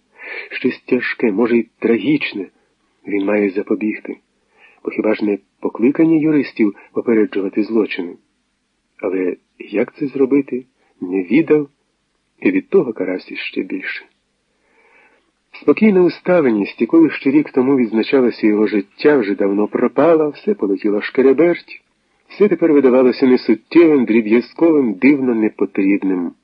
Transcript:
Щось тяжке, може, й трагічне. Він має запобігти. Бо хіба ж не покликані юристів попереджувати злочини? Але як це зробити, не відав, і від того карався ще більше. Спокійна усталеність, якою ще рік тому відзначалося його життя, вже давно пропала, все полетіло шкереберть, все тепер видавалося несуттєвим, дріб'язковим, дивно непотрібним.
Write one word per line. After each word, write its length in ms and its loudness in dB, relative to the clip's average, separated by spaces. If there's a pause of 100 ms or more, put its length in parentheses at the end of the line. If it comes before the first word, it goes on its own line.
(500)
Щось 300 -6
тяжке, 520 -4
може, 260 0
й 100 -4 (100)
трагічне. 680 -2 (600)
Він 180 -4
має 260 0
запобігти. 640 -6 (680)
Бо 60 -8
хіба 240 -2
ж 100 -6
не 140 -2 (220)
покликані 600 0
юристів 540 0 (180)
попереджувати 680 -2
злочини? 540 -4 (880)
Але 340 -4 (220)
як 360 -6
це 120 -8
зробити, 580 -2 (360)
не 220 -4
відав, 460 0 (720)
і 100 0
від 180 -4
того 240 0
карався 440 -8
ще 260 -8
більше. 420 -10 (1500)
Спокійна 500 2
усталеність, 760 0
якою 300 2
ще 200 -4
рік 200 0
тому 260 0
відзначалося 680 0
його 200 2
життя, 500 0
вже 180 0
давно 340 -2
пропала, 600 0
все 260 -4
полетіло 480 -2
шкереберть, 800 0 (460)
все 200 0
тепер 240 0
видавалося 540 4
несуттєвим, 800 4
дріб'язковим, 920 0
дивно 400 2
непотрібним. 960 -2 (120)